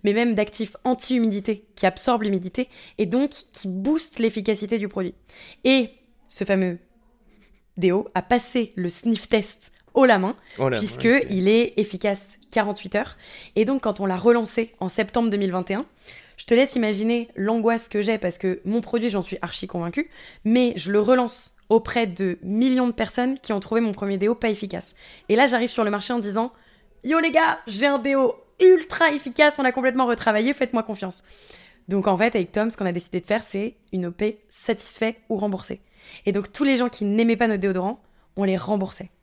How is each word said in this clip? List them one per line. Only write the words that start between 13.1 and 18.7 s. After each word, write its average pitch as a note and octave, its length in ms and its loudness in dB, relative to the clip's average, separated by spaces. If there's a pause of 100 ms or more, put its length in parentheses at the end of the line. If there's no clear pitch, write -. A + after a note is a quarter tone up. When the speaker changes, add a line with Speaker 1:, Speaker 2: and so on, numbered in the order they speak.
Speaker 1:
Et G#3+ 100 4
donc, C4 180 0
quand G3 180 -4
on G3 60 -2
l'a F#3 100 0
relancé A3+ 640 2
en F#3+ 80 -4
septembre A3+ 420 0
deux G3+ 60 -2
mille G3 160 0
vingt F#3 180 -4
et G3 40 0
un, B3+ 120 -6 (500)
je - 80 -18
te A#3 100 2
laisse C4+ 200 4
imaginer A3+ 640 0
l'angoisse A3+ 520 0
que G#3 140 -2
j'ai, G#3+ 160 0
parce F3+ 200 -4
que F#3 260 -2
mon A3 160 0